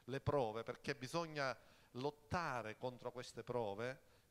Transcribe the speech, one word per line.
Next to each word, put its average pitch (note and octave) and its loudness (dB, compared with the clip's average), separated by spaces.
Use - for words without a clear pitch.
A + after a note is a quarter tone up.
le C3+ -2
prove, A#2 4
perché C3 -2
bisogna C#3+ 0
lottare B2+ -2
contro B2 -4
queste A#2+ -8
prove, A#2+ 0